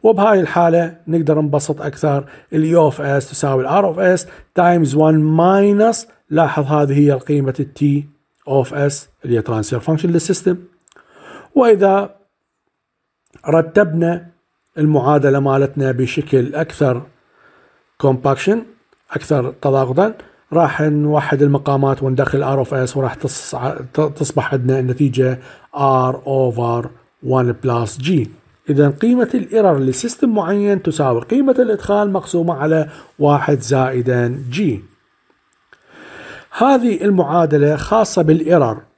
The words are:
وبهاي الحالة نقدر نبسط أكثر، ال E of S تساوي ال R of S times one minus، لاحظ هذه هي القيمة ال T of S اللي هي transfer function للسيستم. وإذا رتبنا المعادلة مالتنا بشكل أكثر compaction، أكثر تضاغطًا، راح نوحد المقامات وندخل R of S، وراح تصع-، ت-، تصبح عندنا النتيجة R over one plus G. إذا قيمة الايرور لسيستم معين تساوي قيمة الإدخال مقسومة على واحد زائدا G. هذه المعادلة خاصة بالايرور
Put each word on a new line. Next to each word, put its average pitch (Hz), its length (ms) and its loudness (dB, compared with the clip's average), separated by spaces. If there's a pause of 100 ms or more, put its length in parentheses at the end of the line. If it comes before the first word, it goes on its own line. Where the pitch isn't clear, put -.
وبهاي 208 340 4
الحالة 170 560 0 (120)
نقدر 156 320 0
نبسط 147 420 -4
أكثر، 143 420 -4 (280)
ال 160 200 0
E 156 200 4
of - 20 -8
S 139 360 -4
تساوي 135 380 -2
ال - 0 -
R 185 260 0
of 185 260 2
S - 20 -10 (380)
times 170 340 2
one 156 440 4
minus، 202 680 2 (240)
لاحظ 151 420 0
هذه 143 260 2
هي 143 140 4
القيمة 135 480 -2
ال 139 80 -4 (100)
T 143 260 0 (460)
of 135 180 2 (240)
S - 20 -8 (300)
اللي 117 140 0
هي 107 40 -2
transfer 113 440 -4
function 160 180 -2
للسيستم. 175 520 -2 (1000)
وإذا 202 600 2 (1300)
رتبنا 165 800 0 (520)
المعادلة 143 600 2
مالتنا 135 520 0
بشكل 131 640 -2
أكثر 147 480 -2 (1040)
compaction، 135 500 0 (540)
أكثر 135 400 -2 (120)
تضاغطًا، 139 520 0 (380)
راح 156 300 0
نوحد 147 600 0
المقامات 139 600 0
وندخل 135 640 -2
R - 20 -6
of 131 240 -4
S، - 60 -8
وراح 131 180 -4
تصع-، - 680 -8 (140)
ت-، 151 220 0
تصبح - 380 -4
عندنا 131 260 0
النتيجة 127 580 -2 (720)
R 131 40 -4
over 120 720 -2 (420)
one 127 240 2 (120)
plus 120 420 -2
G. 185 60 0 (580)
إذا 143 180 4
قيمة 233 460 0
الايرور 202 440 2
لسيستم 214 560 -2
معين 202 480 0
تساوي 135 380 0
قيمة 269 380 0
الإدخال 208 540 0
مقسومة 170 420 -2
على 151 340 0 (300)
واحد 143 420 2
زائدا 123 840 -2 (100)
G. 175 100 -4 (2000)
هذه 240 460 2
المعادلة 156 720 2
خاصة 202 460 0
بالايرور 156 600 2 (160)